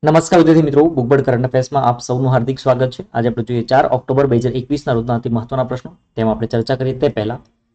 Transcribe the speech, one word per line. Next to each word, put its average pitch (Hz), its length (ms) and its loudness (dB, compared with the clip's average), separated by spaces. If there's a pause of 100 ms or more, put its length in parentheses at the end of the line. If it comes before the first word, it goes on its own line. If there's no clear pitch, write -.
નમસ્કાર 160 340 4
વિદ્યાર્થી 160 240 6
મિત્રો, 147 260 4
બુકબર્ડ 135 340 0
કરંટ 123 220 0
અફેર્સમાં 131 400 -2
આપ 123 160 0
સૌનું 127 300 -2
હાર્દિક 131 280 0
સ્વાગત 127 320 0
છે. - 220 -14
આજે 117 160 0
આપણે 113 160 -4
જોઈએ 120 200 -4
ચાર 131 220 2
ઓક્ટોબર 131 400 0
બે 123 100 2
હજાર 120 160 0
એકવીસના 131 400 -4
રોજના 117 220 -2
અતિ 117 140 -6
મહત્વના 117 360 -4
પ્રશ્નો. 127 320 -10 (200)
તેમાં 110 180 0
આપણે 110 120 -6
ચર્ચા 117 300 -2
કરીએ 131 220 -4
તે 139 100 0
પહેલા 113 320 -6 (340)